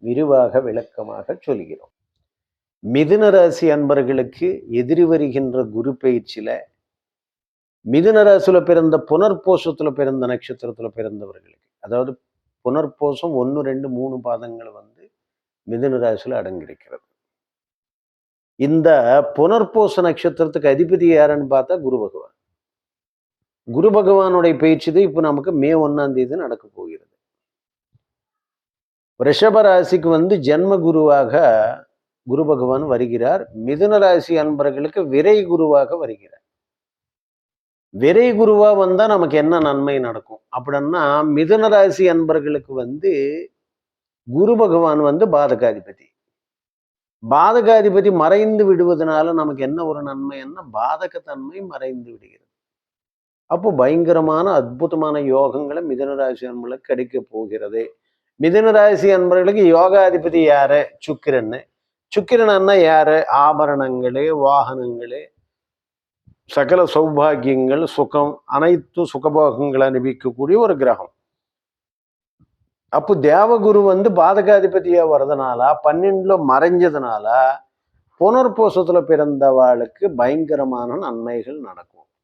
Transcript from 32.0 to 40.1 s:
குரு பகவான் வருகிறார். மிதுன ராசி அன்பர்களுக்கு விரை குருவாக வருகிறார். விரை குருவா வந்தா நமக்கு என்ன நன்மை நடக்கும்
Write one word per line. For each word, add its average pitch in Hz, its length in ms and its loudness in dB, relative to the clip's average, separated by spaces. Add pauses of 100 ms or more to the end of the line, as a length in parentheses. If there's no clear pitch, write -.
குரு 139 200 -2
பகவான் 131 400 -2
வருகிறார். 123 560 -2 (160)
மிதுன 156 400 -2
ராசி 175 400 2
அன்பர்களுக்கு 143 680 -4
விரை 156 380 2
குருவாக 160 520 0
வருகிறார். 113 460 -14 (1500)
விரை 175 380 2
குருவா 214 440 4
வந்தா 190 300 2
நமக்கு 175 300 0
என்ன 160 220 2
நன்மை 143 400 -2
நடக்கும் 113 420 -10 (120)